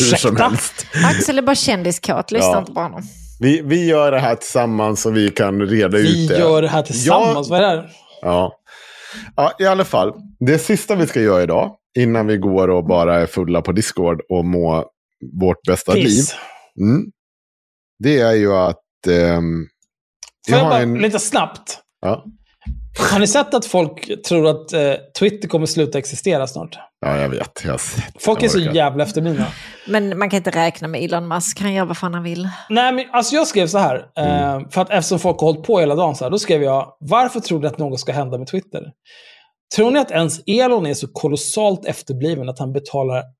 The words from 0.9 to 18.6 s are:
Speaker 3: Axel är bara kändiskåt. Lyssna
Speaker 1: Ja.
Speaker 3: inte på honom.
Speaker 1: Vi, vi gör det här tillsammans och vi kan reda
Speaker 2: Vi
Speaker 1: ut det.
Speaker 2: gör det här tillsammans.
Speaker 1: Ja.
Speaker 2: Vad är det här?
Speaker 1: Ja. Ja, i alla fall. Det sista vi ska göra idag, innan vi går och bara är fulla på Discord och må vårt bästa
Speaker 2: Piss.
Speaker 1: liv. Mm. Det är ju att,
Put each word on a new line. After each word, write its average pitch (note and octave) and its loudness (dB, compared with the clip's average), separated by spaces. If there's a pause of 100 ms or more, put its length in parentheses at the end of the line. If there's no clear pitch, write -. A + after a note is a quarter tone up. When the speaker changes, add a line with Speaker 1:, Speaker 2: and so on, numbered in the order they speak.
Speaker 3:
Axel G#3 0
är C#4 4
bara B3+ 2
kändiskåt. F3+ -2
Lyssna G3+ 2
Speaker 1:
Ja. F3 2
Speaker 3:
inte F3 -6
på D#3+ -6
honom. E3 -8 (380)
Speaker 1:
Vi, D3 4
vi E3+ 0
gör D3+ 4
det C3 2
här A#2 2
tillsammans A2 0
och A2 0
vi G#2 4
kan G2+ 0
reda G2+ 2
Speaker 2:
Vi E3 4
Speaker 1:
ut D#3 0
det. - 2
Speaker 2:
gör D#3+ 4
det D#3+ 2
här D#3 0
tillsammans. C#3+ 2
Speaker 1:
Ja. E3+ 0
Speaker 2:
Vad F#3 4
är F#3+ 2
det E3 -6
här? E3 -20 (320)
Speaker 1:
Ja. F2+ 0 (840)
Ja, D3 2
i F#3+ 2
alla F#3+ 2
fall. G#2 0 (260)
Det C#3+ 4
sista G#3 0
vi E3 2
ska A#2 0
göra F#2+ 4
idag, E2+ 0 (260)
innan A#2 2
vi G#2+ 2
går F#2+ 2
och F2+ 2
bara E2+ 4
är E2 2
fulla F2 -2
på F#2 -4
Discord F2 -2
och F2 0
må E2 0 (560)
vårt F#2 2
bästa - 0
Speaker 2:
Piss. G3+ 2
Speaker 1:
liv. A#2+ 4 (640)
Mm. C#3+ 2 (1000)
Det C#3+ 4
är A#2 4
ju G2+ 4
att, F#2 -2